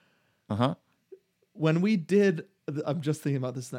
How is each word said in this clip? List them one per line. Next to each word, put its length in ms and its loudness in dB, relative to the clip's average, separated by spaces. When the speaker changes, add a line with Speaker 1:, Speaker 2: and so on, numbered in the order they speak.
Speaker 1:
Uh-huh. 260 0
Speaker 2:
When 300 0
we 160 2
did, 480 2
I'm 160 -2
just 200 -2
thinking 160 -2
about 180 -4
this 240 -12